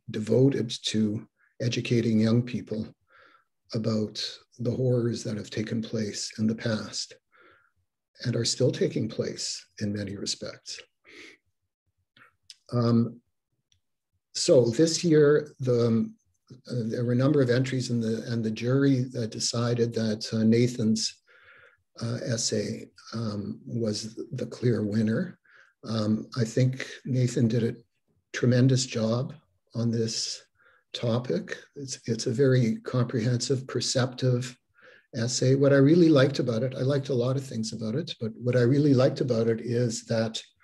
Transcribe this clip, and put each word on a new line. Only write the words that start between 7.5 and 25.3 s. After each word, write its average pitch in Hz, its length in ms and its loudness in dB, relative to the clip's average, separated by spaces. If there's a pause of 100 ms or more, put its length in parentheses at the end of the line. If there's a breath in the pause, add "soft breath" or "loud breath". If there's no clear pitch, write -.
and 113 100 -2
are 117 100 -2
still 131 280 0
taking 113 360 -2
place - 560 -8 (160)
in 104 120 -4
many 101 240 -6
respects. - 640 -10 (1900 loud breath)
Um, 117 480 2 (1120)
so 123 360 4
this - 340 2
year, 151 560 4
the, 120 260 2
um, 113 280 0 (560)
uh, 123 160 -6
there 117 180 -4
were 123 80 -2
a 120 40 2
number 139 260 4
of 120 80 2
entries 127 400 0
in 120 100 0
the, 113 280 -2
and 113 160 -2
the 110 60 -2
jury, 127 560 2 (120)
uh, 113 80 -4
decided 117 680 -2
that, 110 380 -2
uh, 113 120 2
Nathan's, 113 800 2 (800 soft breath)
uh, 117 220 -4
essay, 110 640 -4 (240)
um, 107 540 -6
was 113 520 -4 (140)
the 131 140 -6
clear 110 360 -2
winner. 110 560 -2 (460 soft breath)